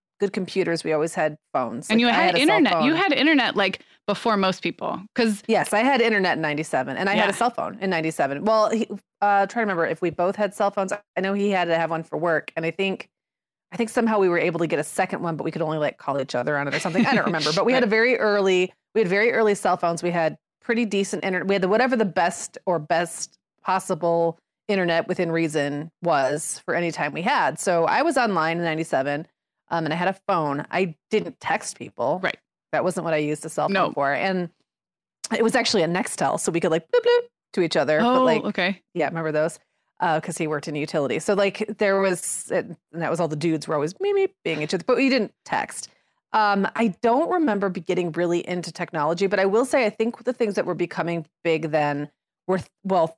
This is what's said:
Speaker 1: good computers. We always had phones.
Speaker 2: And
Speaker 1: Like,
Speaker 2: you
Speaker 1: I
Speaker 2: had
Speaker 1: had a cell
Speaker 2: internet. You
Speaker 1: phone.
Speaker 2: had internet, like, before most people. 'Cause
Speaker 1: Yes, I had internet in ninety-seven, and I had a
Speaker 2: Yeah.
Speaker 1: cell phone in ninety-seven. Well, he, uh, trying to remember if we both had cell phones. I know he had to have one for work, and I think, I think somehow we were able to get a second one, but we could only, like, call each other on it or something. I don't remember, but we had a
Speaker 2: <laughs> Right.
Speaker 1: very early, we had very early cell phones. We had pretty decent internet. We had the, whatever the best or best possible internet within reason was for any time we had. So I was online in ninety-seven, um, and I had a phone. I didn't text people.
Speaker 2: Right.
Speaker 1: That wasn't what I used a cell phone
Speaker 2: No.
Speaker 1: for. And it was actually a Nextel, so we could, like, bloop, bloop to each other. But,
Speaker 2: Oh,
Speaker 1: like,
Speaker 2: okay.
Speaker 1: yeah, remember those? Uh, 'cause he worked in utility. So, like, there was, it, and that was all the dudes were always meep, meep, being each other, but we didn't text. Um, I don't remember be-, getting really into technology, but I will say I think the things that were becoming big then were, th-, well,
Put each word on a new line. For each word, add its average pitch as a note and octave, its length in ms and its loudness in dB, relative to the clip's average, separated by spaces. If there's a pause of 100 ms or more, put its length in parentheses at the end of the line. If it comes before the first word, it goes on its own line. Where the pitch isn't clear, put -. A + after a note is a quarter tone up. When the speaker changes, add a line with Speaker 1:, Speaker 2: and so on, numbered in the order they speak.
(200)
Speaker 1:
good G3+ 140 0
computers. E3+ 500 -2
We D#3+ 100 0
always D#3 220 0
had D#3 220 -2 (160)
phones. B2+ 360 -4
Speaker 2:
And A3+ 100 4
Speaker 1:
Like, - 20 6
Speaker 2:
you A#3+ 80 4
Speaker 1:
I - 20 4
Speaker 2:
had - 140 4
Speaker 1:
had F4+ 100 2
a - 100 4
cell G#4 120 4
Speaker 2:
internet. G3 260 4
You C#4 80 2
Speaker 1:
phone. D#4+ 100 0
Speaker 2:
had G4 120 2
internet, C4 420 2
like, F#3+ 260 0 (260)
before G#3 300 0
most F#3+ 240 0
people. E3 400 -6 (140)
'Cause A3+ 320 2
Speaker 1:
Yes, G3 260 2
I G#3 60 4
had B3+ 220 4
internet G3+ 360 2
in D#3+ 40 -4
ninety-seven, D3 560 -2
and F#3+ 120 0
I G3 60 2
had G#3+ 140 4
a G3 40 -2
Speaker 2:
Yeah. - 40 -4
Speaker 1:
cell A#3 120 2
phone - 320 -6
in G3 80 -2
ninety-seven. D#3+ 560 -2
Well, G#3+ 240 4
he, A3 180 -2 (340)
uh, G3+ 260 4
trying - 0 -
to A#3 140 -6
remember F#3 240 0
if - 160 -2
we F3 100 0
both F3+ 240 0
had G3+ 180 -2
cell G3+ 180 0
phones. F#3+ 220 -2
I - 280 -8
know G3 120 0
he G3+ 180 0
had F3+ 140 2
to E3 120 2
have E3 120 0
one E3 140 -2
for - 140 -8
work, D#3+ 380 0
and D#3+ 100 -4
I E3 60 -2
think, G3 380 -4 (640)
I F3+ 60 -14
think A3+ 120 -2
somehow A3+ 300 2
we F#3+ 100 4
were F3 100 2
able E3+ 200 0
to E3+ 80 0
get D3+ 120 0
a D3+ 40 -2
second - 380 -4
one, E3 140 -4
but C#3+ 80 -6
we D#3+ 80 -4
could D#3 120 -6
only, D#3 160 -2
like, D3 180 -2
call C#3 240 -4
each B2+ 140 -6
other C#3+ 220 0
on C#3+ 100 -2
it C#3 80 -4
or D#3 40 -2
something. F#3 260 0
I C4 100 2
don't G3 100 2
remember, D#3 280 0
but G3+ 120 2
we A#3+ 80 4
had B3+ 100 4
a - 20 2
Speaker 2:
<laughs> - 20 0
Right. - 20 0
Speaker 1:
very A3+ 300 4
early, F#3+ 520 2 (220)
we A3 80 2
had G3 60 2
very G3+ 260 2
early G#3+ 220 4
cell F#3 220 2
phones. E3+ 260 -2
We F3 80 0
had D#3+ 260 0 (240)
pretty A#3 240 0
decent G3 400 -2
internet. F#3 220 -2
We G3 80 4
had F#3+ 80 2
the, F#3+ 40 2
whatever A#3+ 280 4
the A3 100 2
best F3+ 600 -2
or F3 140 0
best E3 580 -4 (260)
possible E3+ 760 0 (300)
internet F3 400 0
within F3+ 240 -2
reason D3+ 600 -2 (100)
was D3 640 0
for - 100 -4
any E3+ 160 0
time D3 220 -4
we D3+ 100 -6
had. F3 360 0
So E3+ 260 2
I G3 180 2
was D#4 140 2
online E3+ 400 0
in F3 60 -2
ninety-seven, D#3 640 -2 (420)
um, E3 160 -2
and D3 80 -2
I E3 40 -2
had F3 100 0
a F#3+ 60 0 (140)
phone. D3+ 440 0
I F3+ 240 -2 (140)
didn't F3 300 -2
text - 380 -4
people. C#3+ 460 -4
Speaker 2:
Right. - 140 -4 (340)
Speaker 1:
That D3 120 0
wasn't F3 220 -2
what E3 80 0
I D#3 40 2
used D3+ 280 -2
a D#3+ 40 -8
cell D3 180 -2
phone G3 60 -2
Speaker 2:
No. F#3 200 2
Speaker 1:
for. C#3 180 0
And F3+ 380 -2 (840)
it A3+ 80 2
was A3+ 120 2
actually A3+ 280 2
a D#3 40 0
Nextel, E3+ 520 -2
so - 120 -2
we E3 80 0
could, E3+ 120 0
like, E3 200 0
bloop, A#4+ 140 4
bloop A#4+ 220 2 (260)
to G3 80 0
each E3 160 2
other. D3+ 220 2
But, B3 200 4
Speaker 2:
Oh, C4 40 4
Speaker 1:
like, - 200 2
Speaker 2:
okay. G3 380 -2 (120)
Speaker 1:
yeah, E3 140 -2
remember E3 240 -4
those? D3+ 280 0 (420)
Uh, E3 180 2
'cause - 180 -8
he E3+ 80 -2
worked D3+ 220 -4
in D3+ 80 -6
utility. C#3+ 440 -2
So, G3+ 160 0
like, G3 280 0 (140)
there G3 240 2
was, - 500 -2
it, F3 140 0 (260)
and E3+ 100 -8
that D#3 80 -2
was D#3+ 120 -2
all D#3+ 80 0
the D#3 80 -4
dudes D#3+ 300 -2
were D#3+ 80 -2
always D3+ 180 -2
meep, - 200 -2
meep, G3 180 2 (120)
being D#3 180 -4
each D3+ 120 -4
other, F3 120 -4
but B3+ 120 2
we C4+ 120 4
didn't A#3 240 0 (120)
text. - 440 -6 (440)
Um, G3+ 420 2
I A#3 120 0 (140)
don't C4 300 2
remember G#3 380 0
be-, F3+ 100 -6
getting F3 320 -2
really F3 340 0
into F3 280 -6
technology, E3+ 540 -2
but G3 120 2
I F#3+ 60 4
will G#3 180 2
say C4 220 2
I G#3 40 2
think A3+ 360 -4
the B3+ 80 -2
things G#3 220 -2
that G3+ 100 -2
were F3 100 -4
becoming E3+ 500 -4 (200)
big D#3+ 260 0
then D3 380 0 (360)
were, F#3 120 0
th-, E3 100 -6 (160)
well, F3+ 340 0